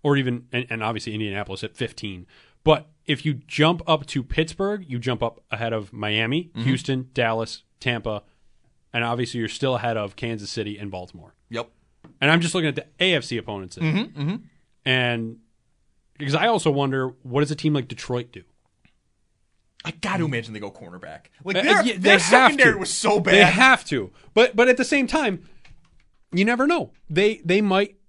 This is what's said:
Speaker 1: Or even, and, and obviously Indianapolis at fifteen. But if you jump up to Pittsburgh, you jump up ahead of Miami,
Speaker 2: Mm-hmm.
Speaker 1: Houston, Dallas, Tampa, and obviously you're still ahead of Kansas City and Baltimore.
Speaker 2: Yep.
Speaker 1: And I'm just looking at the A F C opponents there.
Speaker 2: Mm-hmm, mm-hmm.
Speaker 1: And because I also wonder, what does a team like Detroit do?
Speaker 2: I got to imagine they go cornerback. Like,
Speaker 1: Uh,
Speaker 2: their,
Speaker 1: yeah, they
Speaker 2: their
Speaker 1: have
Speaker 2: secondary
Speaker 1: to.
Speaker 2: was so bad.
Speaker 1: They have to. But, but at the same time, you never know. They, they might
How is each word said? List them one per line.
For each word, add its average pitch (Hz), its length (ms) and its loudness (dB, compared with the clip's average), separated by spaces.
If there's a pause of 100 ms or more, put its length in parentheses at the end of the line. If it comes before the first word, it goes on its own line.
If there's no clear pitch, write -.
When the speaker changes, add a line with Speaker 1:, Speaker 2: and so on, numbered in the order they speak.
Speaker 1:
Or 143 140 2
even, 123 380 -2
and, 123 160 -2
and 113 120 -6
obviously 110 320 -4
Indianapolis 101 520 -6
at - 100 -12
fifteen. 98 500 -10 (380)
But 151 240 2 (180)
if 151 200 -2
you 151 100 0
jump 156 500 0
up 156 220 0
to 127 160 -4
Pittsburgh, 190 640 -4
you 123 120 -8
jump 123 220 -2
up 117 300 -6
ahead 113 220 -4
of 104 200 -6
Miami, 113 520 -2
Speaker 2:
Mm-hmm. 113 180 -12
Speaker 1:
Houston, 131 500 -2
Dallas, 113 480 -2 (180)
Tampa, 113 440 -4 (680)
and 117 120 -2
obviously 120 360 -4
you're 113 100 -4
still 131 260 -2
ahead 117 200 -2
of 101 200 -6
Kansas 113 340 -8
City 104 300 -8
and 104 100 -10
Baltimore. 90 460 -16 (140)
Speaker 2:
Yep. 117 200 -8 (500)
Speaker 1:
And 143 120 2
I'm 170 100 4
just 170 140 -2
looking 165 140 0
at 127 60 -6
the 143 120 -8 (120)
A 180 140 2
F 135 100 0
C 123 140 -6
opponents 98 380 -8
there. 160 180 -2
Speaker 2:
Mm-hmm, 190 280 -4
mm-hmm. 165 140 -4 (500)
Speaker 1:
And 120 520 0 (800)
because 139 160 -4
I 160 140 2
also 196 240 2
wonder, 135 380 0 (140)
what 131 180 -2
does 147 100 0
a 151 40 -2
team 151 180 0
like 135 140 -2
Detroit 123 440 -8
do? - 120 -18 (1400)
Speaker 2:
I 160 80 -8
got 190 260 -6
to 170 80 0
imagine 117 280 -6
they 107 60 -10
go 101 120 -10
cornerback. 87 540 -18 (180)
Like, 185 140 -4
Speaker 1:
Uh, 190 40 0
Speaker 2:
their, 349 220 4
Speaker 1:
yeah, 233 100 0
they 190 60 -6
Speaker 2:
their 202 140 4
Speaker 1:
have 196 80 6
Speaker 2:
secondary 254 520 6
Speaker 1:
to. 202 60 -2
Speaker 2:
was 185 140 -6
so 208 260 2
bad. 180 160 2
Speaker 1:
They 202 80 8
have 247 420 6
to. 107 260 -4 (220)
But, 220 220 4
but 240 140 6
at 247 80 6
the 254 80 0
same 277 220 2
time, 240 360 -2 (880)
you 185 140 2
never 240 200 2
know. 302 260 0 (180)
They, 202 340 2
they 180 180 2
might 202 360 0 (120)